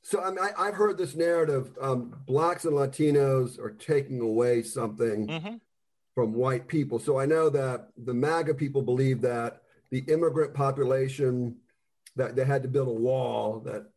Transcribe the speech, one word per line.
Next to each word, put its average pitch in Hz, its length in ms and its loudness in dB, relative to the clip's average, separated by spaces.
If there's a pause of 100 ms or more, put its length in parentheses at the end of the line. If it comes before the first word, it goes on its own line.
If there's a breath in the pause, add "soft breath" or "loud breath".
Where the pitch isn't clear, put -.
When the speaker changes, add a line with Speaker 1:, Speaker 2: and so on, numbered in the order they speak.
Speaker 1:
so, 196 200 -2
I 185 80 -2
mean, 185 80 -8
I, 202 300 -2
I've 208 60 -4
heard 202 220 2
this 160 180 -4
narrative, 160 680 2
um, 123 340 -2 (120)
blacks 165 380 0
and 160 100 2
Latinos 139 840 2
are 107 140 -8
taking 139 480 -2
away 117 420 2
something 110 640 -2
Speaker 2:
Mm-hmm. 165 280 -6 (600)
Speaker 1:
from 113 180 0
white 127 340 0
people. 143 320 -2
So 135 200 0
I 135 80 0
know 160 240 4
that 131 380 -2 (180)
the 123 80 -2
maga 151 400 0
people 135 260 -2
believe 127 420 2
that 120 400 -2 (280 soft breath)
the 131 80 -2 (100)
immigrant 156 460 2
population, 131 1040 0 (600)
that 120 200 -2
they 131 80 0
had 135 180 2
to 131 60 -2
build 131 200 2
a 120 40 -2
wall 113 760 0
that 107 200 -8 (100)